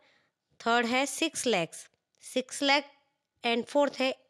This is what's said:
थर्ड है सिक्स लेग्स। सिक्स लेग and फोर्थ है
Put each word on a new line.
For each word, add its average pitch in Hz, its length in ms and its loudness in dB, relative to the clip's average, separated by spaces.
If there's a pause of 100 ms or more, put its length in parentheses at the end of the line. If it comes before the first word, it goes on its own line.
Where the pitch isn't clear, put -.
(600)
थर्ड 233 260 2
है 254 200 0
सिक्स - 400 -4
लेग्स। 185 440 -2 (320)
सिक्स - 400 -6
लेग 285 220 2 (640)
and 233 200 0
फोर्थ 285 340 0
है 262 160 0 (140)